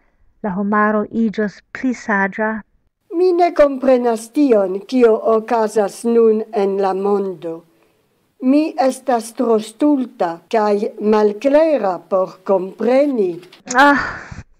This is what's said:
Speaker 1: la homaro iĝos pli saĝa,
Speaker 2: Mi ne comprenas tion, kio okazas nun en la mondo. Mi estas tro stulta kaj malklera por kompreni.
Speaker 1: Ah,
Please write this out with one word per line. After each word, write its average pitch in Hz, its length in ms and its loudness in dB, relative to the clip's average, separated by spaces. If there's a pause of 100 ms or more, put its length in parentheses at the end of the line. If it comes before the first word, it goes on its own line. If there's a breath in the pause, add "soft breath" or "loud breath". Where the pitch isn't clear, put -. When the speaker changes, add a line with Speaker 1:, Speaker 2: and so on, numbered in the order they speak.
(440)
Speaker 1:
la 202 120 -6
homaro 208 480 0 (220)
iĝos 208 340 -6 (120)
pli 254 220 -4
saĝa, 214 600 -4 (640)
Speaker 2:
Mi 370 160 2
ne 349 140 2 (100)
comprenas 254 720 2
tion, 214 440 2 (160)
kio 247 220 4 (240)
okazas 220 680 -2
nun 226 380 4 (220)
en 196 180 0
la 190 120 0
mondo. 190 600 -4 (880)
Mi 269 180 2 (280)
estas 247 520 -4
tro 233 200 0
stulta 247 680 -2 (240)
kaj 208 220 2 (380)
malklera 214 800 2 (160)
por 185 260 -2 (160)
kompreni. 220 800 0 (540)
Speaker 1:
Ah, 285 200 2 (540 loud breath)